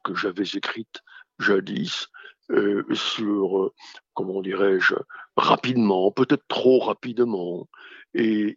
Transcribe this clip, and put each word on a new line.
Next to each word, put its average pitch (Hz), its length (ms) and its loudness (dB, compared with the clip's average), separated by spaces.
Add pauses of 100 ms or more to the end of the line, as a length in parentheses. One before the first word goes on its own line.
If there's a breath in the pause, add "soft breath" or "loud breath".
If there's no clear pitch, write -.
que 98 100 -6
j'avais 95 400 -4
écrites - 480 -8 (380 loud breath)
jadis, 101 720 -2 (420 loud breath)
euh, 101 320 2 (100)
sur, 101 640 -2
euh, 95 140 -2 (400 loud breath)
comment 95 280 -6
dirais-je, 95 520 2 (420 loud breath)
rapidement, 104 760 2
peut-être 131 360 0
trop 127 320 4
rapidement, 107 880 -4 (460 loud breath)
et, 110 440 0